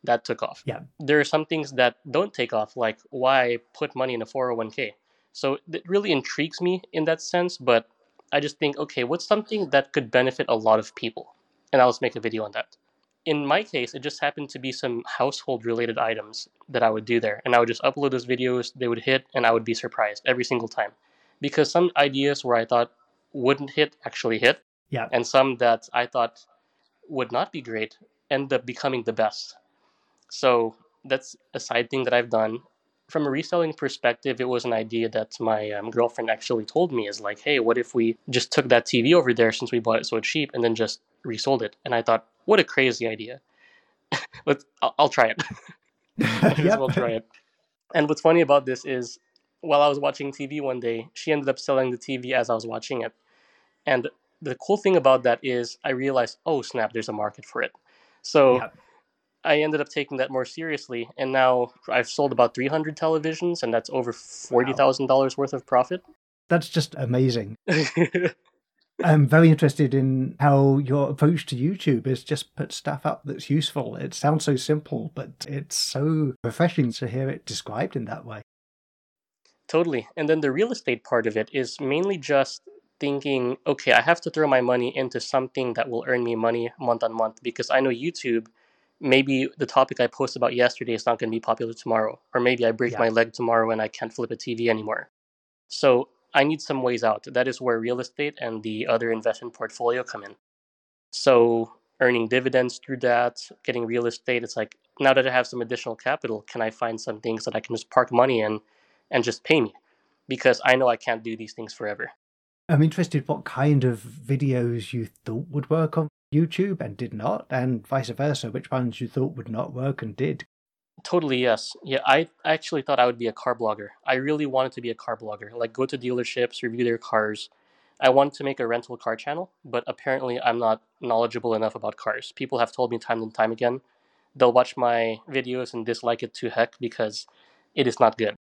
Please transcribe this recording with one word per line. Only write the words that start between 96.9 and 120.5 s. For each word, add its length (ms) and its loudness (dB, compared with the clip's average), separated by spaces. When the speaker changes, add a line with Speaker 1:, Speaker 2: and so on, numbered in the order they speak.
Speaker 1:
out. 200 0
That 240 -2
is 140 -6
where 180 0
real 200 -2
estate 420 -6
and 200 -8
the 260 -6
other 240 0
investment 420 -4
portfolio 500 -4
come 200 -12
in. 120 -20
So 640 4
earning 260 2
dividends 520 0
through 180 -8
that, 520 0
getting 220 -2
real 200 -2
estate, 380 -4
it's 120 -12
like, 220 -6
now 140 4
that 120 4
I 60 0
have 160 2
some 140 -8
additional 340 -6
capital, 480 -6
can 180 -8
I 80 -2
find 320 -6
some 180 -8
things 260 -4
that 100 -6
I 60 -4
can 140 -8
just 140 -10
park 220 2
money 300 4
in 200 -2
and 140 0
just 200 -4
pay 160 4
me? 140 -2
Because 360 2
I 120 6
know 120 2
I 100 2
can't 260 -4
do 120 -6
these 180 -14
things 200 -14
forever. 380 -8
Speaker 2:
I'm 160 6
interested 440 0
what 160 -4
kind 400 2
of 160 2
videos 920 -2
you 140 -4
thought 240 -6
would 220 -4
work 260 0
on 120 -2
YouTube 480 0
and 160 -8
did 160 -8
not, 380 -4
and 380 -2
vice 220 -2
versa, 420 -2
which 180 -10
ones 320 -4
you 60 -6
thought 280 -2
would 140 -12
not 240 -6
work 300 -4
and 120 -10
did. 300 -4